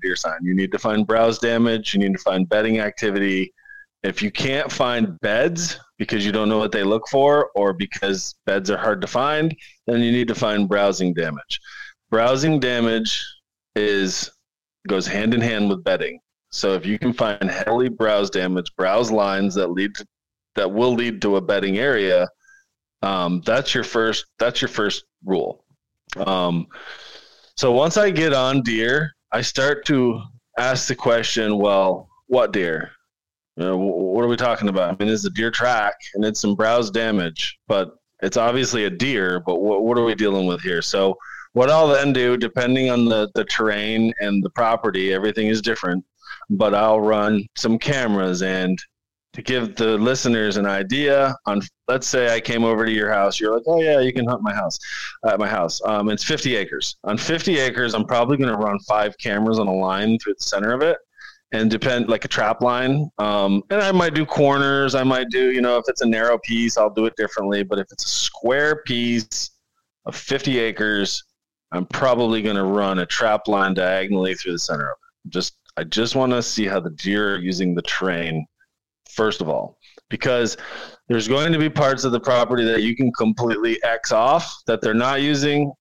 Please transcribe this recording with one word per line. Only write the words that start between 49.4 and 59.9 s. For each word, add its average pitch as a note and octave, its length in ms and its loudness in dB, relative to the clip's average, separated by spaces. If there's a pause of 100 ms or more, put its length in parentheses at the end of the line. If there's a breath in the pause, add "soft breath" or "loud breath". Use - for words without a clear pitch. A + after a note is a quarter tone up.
give A#2+ 360 -2
the A2 200 2
listeners A2+ 600 0
an G2+ 80 0
idea, C3+ 680 2 (120)
on, G2+ 160 -2 (260)
let's B2+ 180 -2
say A#2+ 300 2
I A2 60 -2
came A#2 240 0
over A2+ 200 2
to A2 60 0
your G#2+ 180 0
house, G2+ 300 2
you're G#2+ 140 0
like, A#2 120 0
"Oh E3 140 2
yeah, D3+ 220 4
you B2+ 100 2
can B2 160 -2
hunt A#2+ 140 -2
my G#2 120 -2
house, F#2+ 240 -4 (480 loud breath)
at G#2 140 2
my G2+ 80 0
house." F#2 380 -2
Um, G#2 240 0
it's G#2+ 140 -4
fifty C#3 320 -2
acres. D#2+ 500 -6
On G#2+ 120 -2
fifty E3 400 -2
acres, B2 360 0
I'm A2 120 -2
probably B2 320 2
gonna B2 200 0
run G#2 220 0
five G#2+ 400 0
cameras A2 400 0
on G#2 80 0
a F#2+ 60 0
line F#2+ 460 0